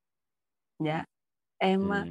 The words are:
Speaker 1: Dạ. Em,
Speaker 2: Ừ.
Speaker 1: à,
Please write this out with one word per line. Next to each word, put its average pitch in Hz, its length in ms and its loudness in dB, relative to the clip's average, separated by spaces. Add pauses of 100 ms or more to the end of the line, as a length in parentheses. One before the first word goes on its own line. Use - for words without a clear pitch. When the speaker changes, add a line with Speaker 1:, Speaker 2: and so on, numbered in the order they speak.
(800)
Speaker 1:
Dạ. 151 240 -2 (540)
Em, 190 220 2
Speaker 2:
Ừ. 196 120 0
Speaker 1:
à, 202 200 -2